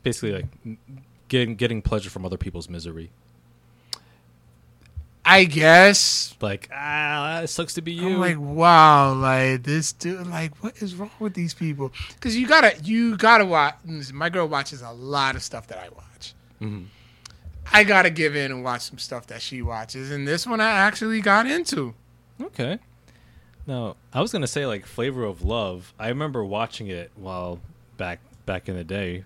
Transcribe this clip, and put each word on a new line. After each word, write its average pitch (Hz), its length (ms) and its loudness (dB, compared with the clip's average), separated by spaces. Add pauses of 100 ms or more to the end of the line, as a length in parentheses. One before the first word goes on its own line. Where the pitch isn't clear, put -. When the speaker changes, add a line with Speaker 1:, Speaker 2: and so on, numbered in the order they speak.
Speaker 1:
Basically, 113 300 -4
like, 92 140 -6 (200)
m-, 110 120 -12 (500)
getting, 120 260 0
getting 113 280 -2
pleasure 104 280 -4
from 92 160 -10
other 92 100 -6
people's 87 320 -10
misery. 82 420 -12 (2250)
Speaker 2:
I 185 200 8
guess. 170 960 6
Speaker 1:
Like, 101 340 -6
"Ah, 147 680 -4
it 160 60 -6
sucks - 260 -6
to 165 80 -8
be 170 100 -8
you." 180 220 -2
Speaker 2:
I'm 185 60 0
like, 175 200 0
"Wow, 151 720 8
like, 131 500 0
this 147 300 -2
dude, 180 340 -10
like, 160 360 -8
what 220 200 -10
is 185 140 -8
wrong 208 140 -10 (100)
with 208 140 -6
these 170 200 -6
people?" 143 380 -6 (280)
'Cause 226 140 -4
you 247 140 -2
gotta, 285 340 6
you 226 340 0
gotta 220 300 6
watch. 151 280 2 (380)
My 151 180 -6
girl 175 180 -2
watches 139 340 -6
a 120 80 -16
lot 131 460 -4
of 123 60 -10
stuff - 260 -14
that 92 100 -14
I 90 120 -16
watch. - 440 -20 (260)
Speaker 1:
Mm-hmm. 104 240 -10 (880)
Speaker 2:
I 208 120 8
gotta 190 260 4
give 156 240 -2
in 139 160 -4
and 127 140 -10
watch 123 160 -4
some - 180 -14
stuff 123 300 -12
that 113 140 -16
she 127 200 -12
watches, 117 480 -10
and 143 160 -6
this 165 200 -4
one 226 140 -4
I 220 100 2
actually 214 500 0
got 208 260 4
into. 269 480 -4 (480)
Speaker 1:
Okay. 185 360 -6 (880)
Now, 120 300 -8 (180)
I 135 80 0
was 226 100 -4
gonna 160 160 -4
say, 143 180 -4
like, 104 200 -6
Flavor 127 380 -6
of 95 200 -8
Love. 95 540 -4
I 110 100 -6
remember 131 340 -6
watching 104 460 -6
it 87 260 -10
while 90 460 -10 (380)
back, 87 200 -8 (280)
back 95 220 -8
in 95 60 -8
the 87 80 -10
day. 92 440 -8